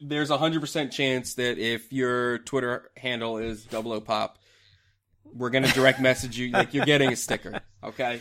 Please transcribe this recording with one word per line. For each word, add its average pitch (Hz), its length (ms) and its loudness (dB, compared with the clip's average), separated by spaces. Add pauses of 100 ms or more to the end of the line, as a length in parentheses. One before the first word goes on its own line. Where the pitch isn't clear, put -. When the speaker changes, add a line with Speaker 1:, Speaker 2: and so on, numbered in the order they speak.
Speaker 1:
there's 147 300 -2
a 143 80 4
hundred 160 220 2
percent 147 320 -4
chance 131 420 0
that 123 240 0
if 113 340 -2
your 123 460 0
Twitter 123 580 -4
handle 117 420 -4
is 110 260 -8
Double 113 280 -6
O 107 80 -4
Pop, 107 380 -4 (880)
we're 120 260 -6
gonna 131 220 4
direct 131 280 6
message 127 380 2
you. 123 120 -4
Like, 180 240 2
you're 139 100 2
getting 139 280 4
a 113 40 -4
sticker, - 440 -6 (120)
Speaker 2:
<laughs> - 120 -18
Speaker 1:
okay? 120 360 -6